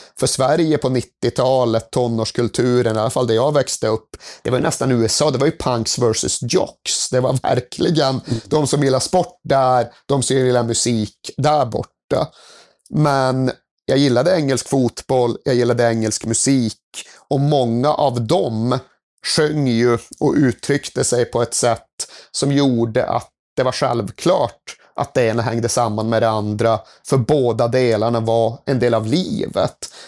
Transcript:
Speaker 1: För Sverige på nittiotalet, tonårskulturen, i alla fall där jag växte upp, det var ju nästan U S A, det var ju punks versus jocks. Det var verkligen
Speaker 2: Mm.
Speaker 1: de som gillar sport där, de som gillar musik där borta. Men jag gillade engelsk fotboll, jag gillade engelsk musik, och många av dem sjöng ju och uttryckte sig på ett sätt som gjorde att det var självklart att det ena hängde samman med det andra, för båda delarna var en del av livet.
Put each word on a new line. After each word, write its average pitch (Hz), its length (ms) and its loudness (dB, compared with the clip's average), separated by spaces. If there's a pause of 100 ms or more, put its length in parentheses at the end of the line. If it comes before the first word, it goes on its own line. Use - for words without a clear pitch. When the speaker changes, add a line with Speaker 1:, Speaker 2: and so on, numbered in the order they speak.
(180)
Speaker 1:
För 127 80 0
Sverige 151 520 2
på 139 100 -2
nittiotalet, 123 1000 0
tonårskulturen, 120 1040 0
i - 20 0
alla 113 120 0
fall 127 160 -2
där 113 80 2
jag 135 200 2
växte - 340 -2
upp, 113 200 -4 (340)
det 113 80 -4
var 127 80 0
ju - 60 -2
nästan 131 280 -2
U 113 120 2
S - 180 0
A, 151 80 2
det 131 80 0
var 139 80 2
ju 160 120 -2
punks 120 400 -2
versus 120 440 0
jocks. - 680 -4
Det 127 100 0
var 127 120 0 (100)
verkligen 135 680 0 (180)
Speaker 2:
Mm. 113 180 -4
Speaker 1:
de 151 220 0
som 143 180 0
gillar 131 160 2
sport - 440 -2
där, 127 420 2 (200)
de 139 160 0
som 131 140 0
gillar 123 260 2
musik 113 540 -2 (200)
där 143 300 2
borta. - 640 -6 (640)
Men 131 600 2 (360)
jag 135 120 2
gillade 143 380 2
engelsk 135 320 -2
fotboll, 127 760 0
jag 131 100 0
gillade 120 340 2
engelsk 110 380 -2
musik, 117 520 0 (500)
och 135 120 0
många 139 540 2
av 127 320 0
dem 127 520 0 (580)
sjöng 151 320 0
ju 117 300 2 (220)
och 147 160 2
uttryckte 139 680 0
sig 120 200 0
på 117 180 -2
ett 113 120 -4
sätt 117 320 -2 (460)
som 143 200 -2
gjorde 123 540 2
att - 220 -4 (280)
det 135 60 2
var 127 100 0
självklart 127 1040 -2 (200)
att - 180 -4
det 131 100 2
ena 113 180 0
hängde 117 260 -2
samman 110 400 -2
med 113 140 0
det 113 60 4
andra, 107 520 0 (260)
för - 100 0
båda 120 520 2
delarna 117 520 2
var 113 460 0
en 135 120 0
del 117 160 2
av 107 120 0
livet. - 880 -4 (140)